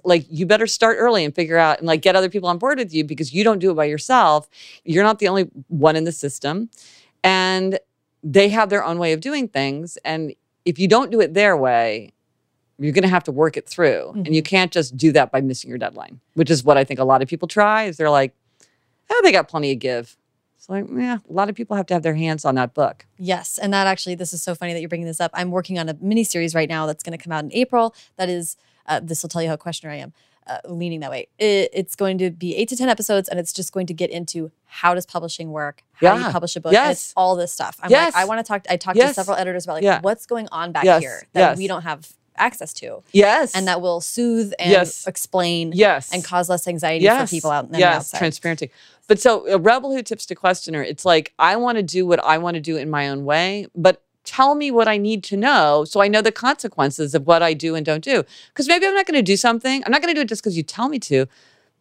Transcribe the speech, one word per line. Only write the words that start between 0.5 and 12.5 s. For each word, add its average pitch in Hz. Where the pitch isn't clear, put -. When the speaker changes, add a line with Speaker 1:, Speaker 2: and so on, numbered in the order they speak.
Speaker 1:
start 226
early 220
and 147
figure 165
out 160
and, 165
like, 160
get 185
other 185
people 180
on 175
board 262
with 202
you 156
because 143
you 180
don't 220
do 185
it 170
by 156
yourself. 151
You're 175
not 214
the 202
only 190
one 156
in 160
the 165
system. 156
And 185
they 190
have 214
their 190
own 170
way 170
of 160
doing 269
things. 139
And 160
if 156
you 190
don't 233
do 226
it 160
their 202
way, 117